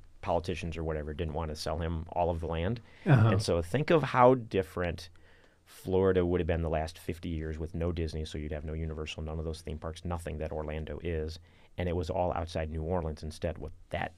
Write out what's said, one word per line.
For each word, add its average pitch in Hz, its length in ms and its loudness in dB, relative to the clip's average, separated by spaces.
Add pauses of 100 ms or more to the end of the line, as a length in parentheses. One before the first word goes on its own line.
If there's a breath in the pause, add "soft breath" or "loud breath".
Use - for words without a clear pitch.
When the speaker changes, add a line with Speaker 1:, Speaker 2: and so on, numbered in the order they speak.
(220)
Speaker 1:
politicians 85 560 -2
or 82 60 -4
whatever 78 320 -4
didn't 78 180 -4
want 80 160 -2
to 76 60 -6
sell 82 240 -4
him 82 320 -2
all 87 180 2
of 85 120 0
the 82 40 -4
land. 85 340 0 (280 loud breath)
Speaker 2:
Uh-huh. 113 220 8
Speaker 1:
And 104 120 4
so 85 180 2
think 131 300 0
of 156 140 6
how 131 320 8
different 92 760 -2 (560 soft breath)
Florida 92 580 4
would 87 160 4
have 85 60 0
been 82 160 2
the 80 80 0
last 80 300 -2
fifty 87 300 -6
years 78 280 -4
with 78 160 -6
no 85 180 0
Disney, 78 320 -2
so 78 140 -8
you'd 76 140 -6
have 76 120 -6
no 78 100 -6
Universal, 78 500 -4
none 78 160 -4
of 78 60 -4
those 80 160 -6
theme 78 180 -8
parks, 82 260 -8
nothing 85 320 -4
that 78 140 -4
Orlando 78 520 -6
is. 80 360 -2 (400 soft breath)
And 87 100 0
it 85 60 0
was 85 160 -2
all 90 220 2
outside 80 360 -4
New 80 140 -4
Orleans 80 400 -2
instead, 78 340 -4
what 76 140 -10 (180)
that - 280 -4